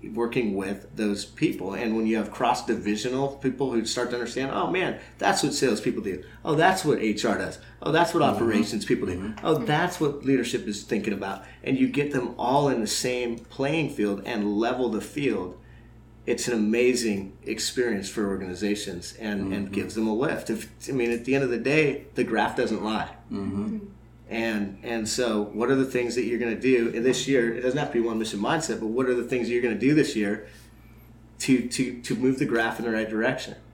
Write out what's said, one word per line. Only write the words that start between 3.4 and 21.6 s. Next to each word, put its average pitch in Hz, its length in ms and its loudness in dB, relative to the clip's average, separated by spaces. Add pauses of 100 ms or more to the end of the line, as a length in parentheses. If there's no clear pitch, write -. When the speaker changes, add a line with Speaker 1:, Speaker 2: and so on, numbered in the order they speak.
Speaker 1:
who 113 140 0
start 117 240 -2
to 117 60 -4
understand, 120 360 -4
"Oh 113 200 0
man, 170 260 0 (220)
that's - 240 2
what 143 100 2
salespeople 117 480 2
do. 95 220 -4 (200)
Oh, 151 120 2
that's 185 280 4
what 147 160 4
H 107 240 0
R 107 140 2
does. 87 220 -6 (240)
Oh, - 80 0
that's 165 240 4
what 156 80 4
Speaker 2:
Mm-hmm. 107 140 4
Speaker 1:
operations 113 460 2
people 117 220 2
do. 90 140 -2
Speaker 2:
Mm-hmm. 104 260 -8
Speaker 1:
Oh, 156 140 2
that's 156 400 0
what 143 260 0
leadership 123 420 2
is 104 140 -4
thinking 104 320 -2
about." 95 300 -6 (200)
And 135 140 2
you 127 100 4
get 143 260 0
them 131 260 -2
all 139 300 4
in 123 120 2
the 107 60 0
same 123 500 -2
playing 139 540 -2
field 101 340 -2
and 104 320 0
level 123 320 2
the 107 120 -2
field. 104 540 -2 (720)
It's 120 240 -2
an 120 60 2
amazing 113 880 2
experience 110 680 -2
for 104 180 -2
organizations 92 880 -4
and, 101 360 -4
and 101 140 -2
Speaker 2:
Mm-hmm. 98 60 -10
Speaker 1:
gives 92 220 -4
them 110 120 0
a 110 60 0
lift. 143 360 -2
If, 110 200 -4 (200)
I - 20 -4
mean, 120 200 0
at 117 120 -4
the 131 120 0
end 139 100 2
of 127 40 0
the 120 80 0
day, 135 460 2 (120)